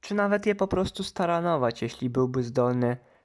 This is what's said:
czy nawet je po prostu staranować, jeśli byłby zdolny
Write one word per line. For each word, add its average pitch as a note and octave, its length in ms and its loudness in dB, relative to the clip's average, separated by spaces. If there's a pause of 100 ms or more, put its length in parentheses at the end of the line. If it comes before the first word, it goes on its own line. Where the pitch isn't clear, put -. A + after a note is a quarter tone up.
czy - 140 -8
nawet G3+ 320 2
je G#3 80 2
po G3 140 0
prostu F#3+ 360 -2
staranować, E3+ 760 0
jeśli A#2+ 280 -4
byłby B2+ 320 0
zdolny B2 540 2 (280)